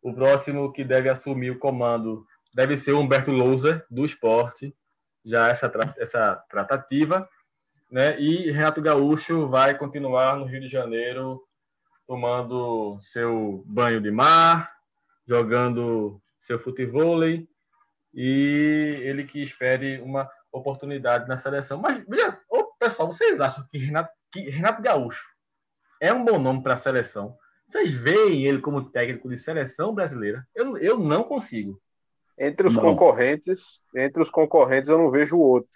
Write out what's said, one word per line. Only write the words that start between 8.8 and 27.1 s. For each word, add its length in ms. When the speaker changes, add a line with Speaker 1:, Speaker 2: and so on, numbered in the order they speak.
Speaker 1:
Gaúcho 680
vai 300
continuar 600
no 80
Rio 140
de 80
Janeiro 760
tomando 920
seu 680
banho 340
de 80
mar, 640
jogando 920
seu 180
futevôlei, 880
e 920
ele 220
que 180
espere 580
uma 260
oportunidade 800
na 80
seleção. 420
Mas, 280
veja, 320
ô, 140
pessoal, 340
vocês 260
acham 300
que 80
Renato, 320
que 180
Renato 320
Gaúcho 460
é 100
um 140
bom 140
nome 240
pra 120
seleção? 600